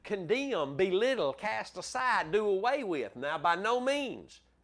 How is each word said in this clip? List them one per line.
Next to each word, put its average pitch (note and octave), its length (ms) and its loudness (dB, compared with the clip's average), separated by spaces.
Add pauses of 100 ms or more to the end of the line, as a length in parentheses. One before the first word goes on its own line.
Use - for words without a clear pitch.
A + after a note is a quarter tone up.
condemn, G3 720 -2
belittle, F#3+ 560 2
cast G#3+ 460 -6
aside, G3 560 0
do G#3+ 120 4
away A3 380 2
with. D3 320 -4
Now, C#3+ 220 -4
by E3+ 180 4
no A3 240 0
means, B3 600 -4 (220)